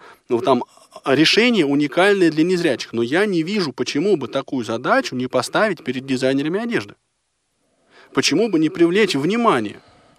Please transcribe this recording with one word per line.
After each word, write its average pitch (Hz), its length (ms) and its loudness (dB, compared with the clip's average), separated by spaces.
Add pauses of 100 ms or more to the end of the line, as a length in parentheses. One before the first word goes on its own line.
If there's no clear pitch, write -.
(300)
ну, 117 120 0
там, 123 220 0 (420)
решения 185 600 4
уникальные 165 640 2
для 156 140 0
незрячих, 170 500 -2
но 113 80 -2
я 143 240 0
не 185 160 0
вижу, 175 320 -4
почему 165 420 -2
бы 135 120 -4
такую 135 360 -4
задачу 135 520 -2
не 127 120 -4
поставить 160 560 -2
перед 127 220 -6
дизайнерами 135 580 0
одежды. 180 300 -6 (1200)
Почему 180 360 0
бы 175 100 2
не 156 100 2
привлечь 170 460 2
внимание 156 640 0 (400)